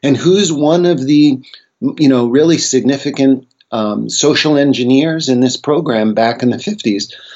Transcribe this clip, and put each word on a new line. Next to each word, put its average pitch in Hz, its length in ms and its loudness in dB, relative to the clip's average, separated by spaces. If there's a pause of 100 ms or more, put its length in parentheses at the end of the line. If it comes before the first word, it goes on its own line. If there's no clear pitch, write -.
And 139 160 0
who's 180 340 2
one 160 340 2
of 160 200 0
the, 147 380 2 (360)
you 139 300 0
know, 123 180 2
really 151 300 2
significant, 135 920 -2 (240)
um, 110 380 -4
social 147 480 0
engineers 139 720 0
in 127 100 2
this 123 180 0
program 131 560 -2
back 113 300 -2
in 123 60 2
the 113 100 -2
fifties? 110 560 -6 (200)